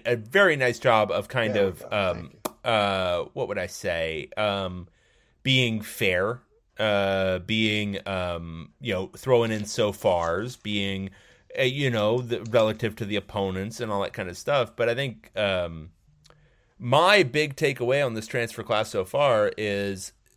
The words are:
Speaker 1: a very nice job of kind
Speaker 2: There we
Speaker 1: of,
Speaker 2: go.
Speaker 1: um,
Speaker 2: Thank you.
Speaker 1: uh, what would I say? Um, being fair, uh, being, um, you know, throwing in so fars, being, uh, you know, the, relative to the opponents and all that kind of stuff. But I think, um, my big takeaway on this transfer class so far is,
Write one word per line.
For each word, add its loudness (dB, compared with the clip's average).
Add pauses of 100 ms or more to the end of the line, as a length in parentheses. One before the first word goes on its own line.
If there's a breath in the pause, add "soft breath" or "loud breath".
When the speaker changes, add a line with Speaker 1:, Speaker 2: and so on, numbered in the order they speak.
Speaker 1:
a 2
very 4
nice 2
job 4
of -2
kind 0
Speaker 2:
There 4
we 2
Speaker 1:
of, -8
Speaker 2:
go. -16
Speaker 1:
um, 0
Speaker 2:
Thank -14 (320)
you. 0
Speaker 1:
uh, 0 (100)
what -4
would -6
I -2
say? -4
Um, -2 (540)
being 2
fair, -2 (380)
uh, 0
being, 0 (100)
um, -6
you -4
know, -4
throwing 2
in -4
so 0
fars, 0
being, -4 (480 soft breath)
uh, 2
you 0
know, 2
the, -4
relative 0
to -8
the -4
opponents -4
and -6
all 0
that -4
kind -8
of -12
stuff. 0
But 0
I 2
think, -8
um, -2 (880)
my 6
big -2
takeaway 2
on -2
this -8
transfer -4
class 0
so -2
far 2
is, -4 (240)